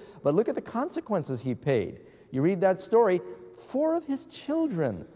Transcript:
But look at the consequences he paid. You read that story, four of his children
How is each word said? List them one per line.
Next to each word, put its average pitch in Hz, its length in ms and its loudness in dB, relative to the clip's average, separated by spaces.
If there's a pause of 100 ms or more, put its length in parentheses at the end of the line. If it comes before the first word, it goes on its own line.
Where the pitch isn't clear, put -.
(220)
But 143 120 4
look 233 160 2
at 254 40 -6
the - 60 -4
consequences 208 800 -4
he 123 140 -4
paid. 117 460 -2 (300)
You 135 120 0
read 175 180 2
that 190 180 4
story, 202 440 4 (340)
four 311 380 -2
of 330 100 -2
his 269 220 -6
children 175 880 -2